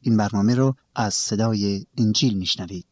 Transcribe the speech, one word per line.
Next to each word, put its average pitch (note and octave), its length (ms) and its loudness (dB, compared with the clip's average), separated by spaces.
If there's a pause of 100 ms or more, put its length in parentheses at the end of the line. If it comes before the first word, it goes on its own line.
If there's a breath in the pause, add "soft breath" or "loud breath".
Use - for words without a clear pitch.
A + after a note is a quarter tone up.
این A2+ 160 2
برنامه G#2+ 380 2
رو C3 200 2 (200)
از G#2+ 180 -2
صدای G2+ 720 -2 (120)
انجیل A2 400 2
می‌شنوید. F#2 540 -6